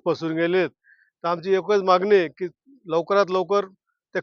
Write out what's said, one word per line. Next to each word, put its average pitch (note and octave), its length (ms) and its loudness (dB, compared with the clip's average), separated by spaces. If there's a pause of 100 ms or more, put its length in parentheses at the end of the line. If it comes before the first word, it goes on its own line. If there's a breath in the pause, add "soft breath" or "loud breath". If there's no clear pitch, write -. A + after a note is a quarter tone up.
फसून D#3+ 300 -4
गेले E3+ 220 0
आहेत. E3+ 120 0
तर - 580 -16
आमची F3 260 -2
एकच F#3+ 300 0
मागणी F#3+ 320 4
आहे F3 140 4
की F3+ 180 -10 (380)
लवकरात F3 460 0
लवकर F#3 340 -2 (500)
ते F#3 80 -6